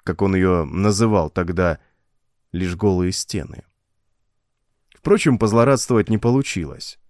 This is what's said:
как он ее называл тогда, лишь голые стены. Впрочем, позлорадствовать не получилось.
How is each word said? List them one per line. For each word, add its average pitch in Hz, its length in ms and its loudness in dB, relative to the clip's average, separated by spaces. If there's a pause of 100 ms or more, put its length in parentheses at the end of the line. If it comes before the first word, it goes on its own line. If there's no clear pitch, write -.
как 90 180 -4
он 95 140 2
ее 92 280 2
называл 98 640 0
тогда, 87 500 -2 (720)
лишь 90 240 -4
голые 92 360 0
стены. - 520 -10 (1300)
Впрочем, 156 440 2
позлорадствовать 117 720 2
не 110 100 0
получилось. 113 920 -4